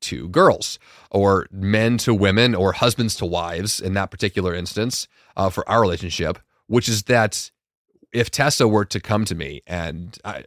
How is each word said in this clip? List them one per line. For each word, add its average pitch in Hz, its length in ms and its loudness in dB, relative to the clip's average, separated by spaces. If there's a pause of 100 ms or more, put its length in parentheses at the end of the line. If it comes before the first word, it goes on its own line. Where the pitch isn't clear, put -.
to - 280 -10
girls, 151 500 2 (320)
or 98 400 2
men 110 480 0
to 120 140 2
women, 104 420 4
or 92 180 2
husbands 117 440 0
to - 80 -6
wives 85 540 -4
in 95 140 -4
that 95 180 -2
particular 95 420 -2
instance, 104 540 -6 (300)
uh, 98 120 0
for - 200 -6
our 113 120 4
relationship, 87 580 -2 (280)
which 120 220 4
is 104 140 0
that 113 480 2 (600)
if 117 200 -2
Tessa 139 360 2
were 107 180 4
to - 140 -6
come 107 260 0
to 95 100 -6
me, 73 320 -10
and 85 560 -8
I, 90 240 -12